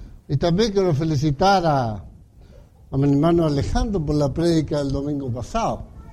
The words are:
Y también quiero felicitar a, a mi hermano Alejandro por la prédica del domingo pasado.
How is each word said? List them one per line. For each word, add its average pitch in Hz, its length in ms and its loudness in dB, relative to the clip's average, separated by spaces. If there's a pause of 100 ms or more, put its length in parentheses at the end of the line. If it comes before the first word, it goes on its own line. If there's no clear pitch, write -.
(280)
Y 147 80 0
también 185 360 2
quiero 185 200 2
felicitar 160 720 2
a, 131 300 0
a - 1040 -16
mi 143 120 4
hermano 165 360 4
Alejandro 196 580 -2
por 147 100 -2
la 147 160 0
prédica 160 480 0
del 139 140 -4
domingo 139 400 -4
pasado. 131 540 -4 (260)